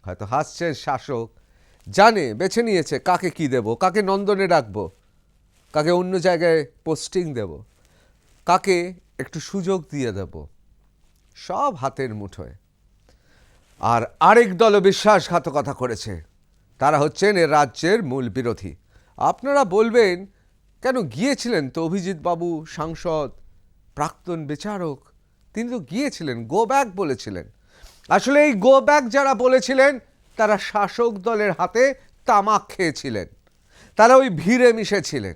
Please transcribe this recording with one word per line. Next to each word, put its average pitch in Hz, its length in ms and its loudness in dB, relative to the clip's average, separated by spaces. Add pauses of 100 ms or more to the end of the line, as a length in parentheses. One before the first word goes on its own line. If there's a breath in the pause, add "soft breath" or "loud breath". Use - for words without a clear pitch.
হয়তো 95 200 -12
হাসছেন 151 500 -4
শাসক, 123 540 -8 (640)
জানে 185 440 4
বেছে 180 280 -2
নিয়েছে 175 360 -2
কাকে 180 320 -2
কি 151 180 -4
দেব, 120 260 0
কাকে 185 280 0
নন্দনে 196 440 0
রাখবো, 107 440 -2 (800)
কাকে 156 180 0
অন্য 180 280 0
জায়গায় 165 480 2 (180)
পোস্টিং 160 500 -4
দেব, 98 280 -8 (840)
কাকে 180 480 0 (240)
একটু 147 220 -10
সুযোগ 185 500 -4
দিয়ে 127 220 -4
দেব, 87 340 -12 (880)
সব 233 400 -4
হাতের 131 400 -6
মুঠোয়। 98 400 -14 (1300)
আর 117 220 2 (180)
আরেক 196 360 6
দল 202 240 4
বিশ্বাসঘাতকতা 175 920 0
করেছে, 110 500 -8 (560)
তারা 147 200 2
হচ্ছেন 190 380 0
এ 170 100 4
রাজ্যের 151 560 2
মূল 127 260 -6
বিরোধী। 104 480 -6 (400)
আপনারা 269 480 0
বলবেন, 202 640 2 (560)
"কেন 254 200 -2
গিয়েছিলেন 165 680 -4
তো 165 140 -6
অভিজিৎ 180 320 -4
বাবু, 165 500 -6
সাংসদ, 156 640 -6 (640)
প্রাক্তন 160 520 -8
বিচারক, 160 580 -8 (500)
তিনি 233 160 -8
তো 247 80 -6
গিয়েছিলেন, 147 680 -8
go 202 180 0
back 269 200 0 (100)
বলেছিলেন।" 110 540 -6 (580 soft breath)
আসলে 269 360 4
এই 294 80 4
go 247 280 6
back 285 280 2
যারা 269 260 2
বলেছিলেন 262 640 2 (380)
তারা 214 220 2
শাসক 220 520 -2
দলের 208 480 -2
হাতে 240 360 0 (320 soft breath)
তামাক 208 420 2
খেয়েছিলেন, 131 600 -6 (680 soft breath)
তারা 240 200 8
ওই 269 120 6
ভিড়ে 233 440 4
মিশেছিলেন। 151 640 -4